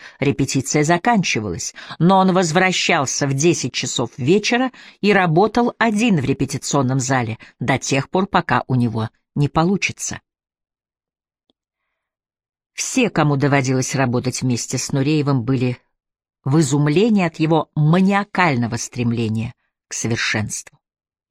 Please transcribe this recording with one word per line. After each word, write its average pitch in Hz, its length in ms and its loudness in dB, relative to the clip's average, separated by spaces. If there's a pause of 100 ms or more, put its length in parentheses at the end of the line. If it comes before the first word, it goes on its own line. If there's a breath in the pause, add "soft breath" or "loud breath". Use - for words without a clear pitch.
(180 loud breath)
Репетиция 135 640 0
заканчивалась, 156 920 0 (280 loud breath)
но 185 180 6
он 190 140 4
возвращался 170 960 0
в 135 60 -2
десять 156 380 0
часов - 440 -4
вечера 208 560 0 (280 loud breath)
и 202 120 2
работал 196 640 2
один 220 380 2
в 127 80 0
репетиционном 135 720 -2
зале 123 400 -2 (220 loud breath)
до 127 180 0
тех - 320 -2
пор, 190 160 0
пока - 400 -2
у 131 80 -2
него 110 340 -2 (280)
не 147 120 0
получится. - 720 -2 (2500)
Все, - 340 -2
кому 147 280 0
доводилось 131 580 0
работать 123 480 -2
вместе 127 360 -4
с - 120 -8
Нуреевым, 139 540 0
были 123 340 -2 (640)
в 139 160 0
изумлении 160 640 2
от 165 120 -4
его 156 400 0
маниакального 170 1040 2
стремления 117 760 -4 (320)
к - 80 -16
совершенству. - 800 -4 (540)